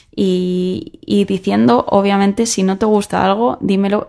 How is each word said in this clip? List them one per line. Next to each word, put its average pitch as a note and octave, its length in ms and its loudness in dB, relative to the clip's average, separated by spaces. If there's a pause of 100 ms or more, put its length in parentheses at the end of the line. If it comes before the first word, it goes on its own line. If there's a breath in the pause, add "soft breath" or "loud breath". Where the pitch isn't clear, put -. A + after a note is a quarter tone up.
(140 loud breath)
Y, F3+ 920 -2
y G3+ 200 0
diciendo, G3+ 640 0
obviamente, G3+ 580 2
si G3 160 -2
no F#3+ 140 0
te A3 80 0
gusta G3+ 400 0
algo, A3 360 0
dímelo. G3 480 0